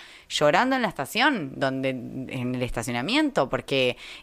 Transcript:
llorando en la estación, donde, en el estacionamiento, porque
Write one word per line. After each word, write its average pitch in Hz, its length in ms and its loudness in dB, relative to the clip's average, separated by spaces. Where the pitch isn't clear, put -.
llorando 196 480 4
en 254 60 0
la 220 80 2
estación, 180 640 0
donde, 135 360 0
en 123 640 -6
el 127 80 -2
estacionamiento, 131 840 0
porque 127 480 0